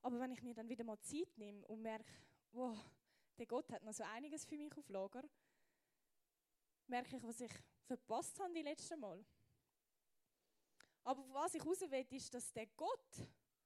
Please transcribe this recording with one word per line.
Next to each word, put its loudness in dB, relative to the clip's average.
Aber 4
wenn 2
ich -4
mir -4
dann -4
wieder 0
mal -2
Zeit 0
nehme -8
und -4
merke, -2
wow, 2
der -2
Gott 2
hat -4
noch -4
so 0
einiges -2
für -2
mich -4
auf -10
Lager, 2
merke 2
ich, -6
was -4
ich -4
verpasst 0
habe 0
die 2
letzten -2
Mal. -6
Aber 4
auf -12
was 4
ich 0
raus 4
will, 2
ist, -6
dass -2
der -2
Gott 0